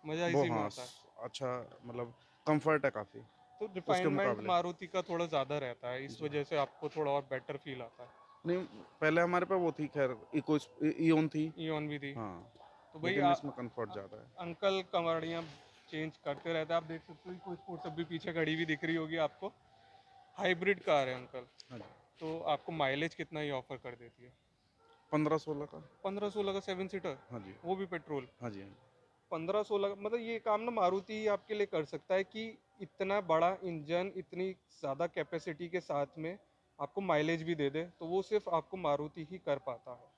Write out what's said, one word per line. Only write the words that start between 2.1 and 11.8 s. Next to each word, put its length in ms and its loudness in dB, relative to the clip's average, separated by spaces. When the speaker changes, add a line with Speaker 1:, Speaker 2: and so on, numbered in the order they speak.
Speaker 2:
comfort 380 4
है 60 4
काफ़ी 300 -8
Speaker 1:
तो 440 -12
Speaker 2:
उसके 100 -10
Speaker 1:
रिफाइनमेंट 460 2
Speaker 2:
मुकाबले। 280 0
Speaker 1:
मारुति 380 0
का 160 0
थोड़ा 240 0
ज़्यादा 320 0
रहता 320 -4
है, 140 -4
इस 140 -10
Speaker 2:
जी। 60 -6
Speaker 1:
वजह 200 0
से 120 -2
आपको 320 -2
थोड़ा 240 0
और 180 2
better 260 -4
feel 260 -8
आता 200 -14
है। 60 -16
Speaker 2:
नहीं, 180 2
पहले 200 6
हमारे 260 4
पे 80 2
वो 180 4
थी 140 -2
खैर, 300 2
इको, 240 4
इओन 460 6
थी। 160 -2
Speaker 1:
इओन 300 -2